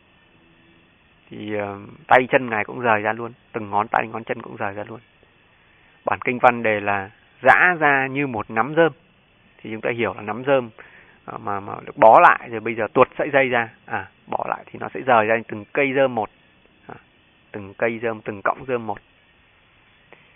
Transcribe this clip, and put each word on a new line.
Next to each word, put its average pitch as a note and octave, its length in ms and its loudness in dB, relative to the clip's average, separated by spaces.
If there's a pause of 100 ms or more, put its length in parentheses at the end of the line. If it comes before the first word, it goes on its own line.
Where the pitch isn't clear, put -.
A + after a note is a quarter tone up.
(1300)
Thì, G#2+ 240 -12
ờ, G2+ 260 -6 (280)
tay B2 240 4
chân C3 180 2
ngài G#2+ 140 -2
cũng - 160 -10
rời A2 220 2
ra G#2+ 120 -2
luôn, A#2 200 -10 (180)
từng G#2+ 180 -8
ngón G#2 180 -2
tay, - 200 -2
ngón A2 160 -12
chân A#2 180 -10
cũng B2+ 140 -16
rời G#2+ 180 -8
ra G#2 140 -12
luôn. A2+ 120 -16 (1040)
Bản G2 200 -4
kinh B2+ 140 -4
văn A#2+ 240 4
đề G#2+ 160 2
là G2+ 300 -4 (320)
giã C3 380 6
ra C#3 280 2
như C#3 200 -4
một B2 240 -6
nắm A2+ 240 -2
rơm. D#3+ 160 4 (640)
Thì - 140 -14
chúng A2 100 -10
ta C3+ 80 -4
hiểu A2+ 240 -2
là G#2+ 80 -14
nắm G#2+ 240 -8
rơm, C3 240 0 (560)
ờ, - 120 -12
mà, G2+ 220 -8
mà G#2 140 -14 (120)
được - 120 -16
bó A#2 220 10
lại D3+ 300 6
rồi A2+ 100 -6
bây A2+ 160 -6
giờ G#2+ 180 -2
tuột C3 140 6 (100)
sợi D#3+ 160 -4
dây C3+ 160 2
ra, A#2 200 -2 (160)
à, G2+ 220 -8 (200)
bỏ - 220 -6
lại - 160 -8
thì - 140 -16
nó A2+ 140 -10
sẽ - 60 -10
rời B2 260 4
ra A2+ 100 2 (120)
từng G#2 260 -12
cây C#3 220 0
rơm C3 200 2
một. G#2+ 140 -4 (580)
À, - 80 -16 (560)
từng G2+ 220 -12
cây A#2 280 -2
rơm, A2+ 200 -4
từng G2+ 220 -10
cọng - 240 -4
rơm A#2+ 200 -4
một. G#2 140 -8 (1300)